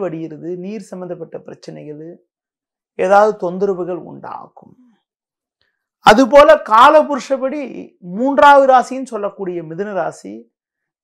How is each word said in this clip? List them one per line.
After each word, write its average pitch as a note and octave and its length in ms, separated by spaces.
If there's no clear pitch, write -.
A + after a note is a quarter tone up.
வடிகிறது, D#3+ 480
நீர் G#3 260
சம்பந்தப்பட்ட E3+ 460
பிரச்சனைகள், D3+ 580
ஏதாவது G3+ 340
தொந்தரவுகள் F3+ 560
உண்டாகும். - 640
அதுபோல C4+ 400
காலபுருஷபடி C4+ 920
மூன்றாவது C#4 540
ராசின்னு B3+ 400
சொல்லக்கூடிய G3 460
மிதுன G3 200
ராசி, D#3+ 340